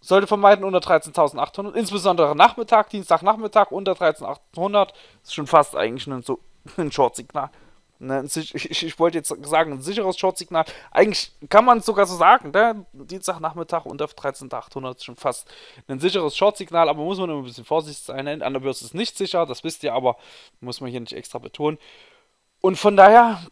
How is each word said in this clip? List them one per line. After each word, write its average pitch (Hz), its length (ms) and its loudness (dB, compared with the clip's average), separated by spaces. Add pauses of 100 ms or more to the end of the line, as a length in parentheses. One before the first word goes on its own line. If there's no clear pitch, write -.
Sollte 196 220 2
vermeiden 202 400 4
unter 185 140 0
dreizehntausendachthundert, 156 960 -2
insbesondere 180 600 0
Nachmittag, 220 540 2
Dienstagnachmittag 202 800 0
unter 196 240 -4
dreizehntausendachthundert, 175 1000 -4 (280)
ist - 140 -14
schon 151 100 -8
fast 147 300 4
eigentlich 113 320 -6
ein, 127 160 -10
so, - 160 -6 (180)
<laughs> - 200 -18
ein 156 140 -6
Short-Signal. 135 600 -4 (480)
Ne, 131 180 -8
ein 135 100 -8
sich-, 160 280 -8
ich, 156 160 -10
ich, - 120 -6
ich 160 140 -10
wollte 165 220 0
jetzt 143 80 -8 (180)
sagen, 156 280 0
ein 131 100 -12
sicheres 196 340 -4
Short-Signal. 175 480 -4 (240)
Eigentlich - 420 0 (180)
kann 220 160 6
man 247 120 6
es - 80 -6
sogar 202 220 2
so 185 80 -8
sagen, 175 340 4
ne? 214 340 0 (100)
Dienstagnachmittag 165 920 -8
unter 147 220 -8
dreizehntausendachthundert 131 920 -12
ist - 60 -20
schon 120 140 -20
fast - 300 -6 (400)
ein 131 120 -10
sicheres 175 360 -2
Short-Signal, 170 540 0
aber 151 140 -2
muss 185 160 -6
man 185 100 -4
immer 147 120 -6
ein 131 40 -12
bisschen 120 180 -18
vorsichtig 151 400 -6
sein. 135 220 -4
Ne? 147 180 -8
An 135 100 -4
der 135 80 -4
Börse 131 240 -6
ist 120 100 -16
nicht 214 200 -6
sicher, 175 300 0
das 127 180 -12
wisst - 200 -10
ihr, 135 100 -2
aber 127 240 0 (440)
muss 120 200 -12
man 127 80 -10
hier 123 100 -8
nicht 117 140 -14
extra - 240 -14
betonen. 151 400 -6 (840)
Und 185 180 2
von 202 200 4
daher 214 420 8 (120)